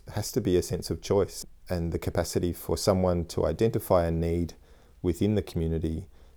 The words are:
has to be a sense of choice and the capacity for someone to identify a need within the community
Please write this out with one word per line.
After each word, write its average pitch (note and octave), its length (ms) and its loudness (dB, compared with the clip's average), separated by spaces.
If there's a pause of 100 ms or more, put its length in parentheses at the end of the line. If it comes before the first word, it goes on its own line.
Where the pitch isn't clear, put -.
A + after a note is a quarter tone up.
(140)
has G#2 180 -4
to C3 80 0
be G2 160 2
a F2 60 4
sense E2+ 260 -6
of E2+ 140 -4
choice - 420 0 (240)
and E2+ 220 -2
the E2+ 80 -4
capacity F2+ 540 -2
for - 240 -2
someone F#2 480 2
to - 200 -2
identify F2 600 2
a E2 60 0
need E2 420 0 (480)
within G2+ 320 2
the G2 80 2
community E2 640 -2 (300)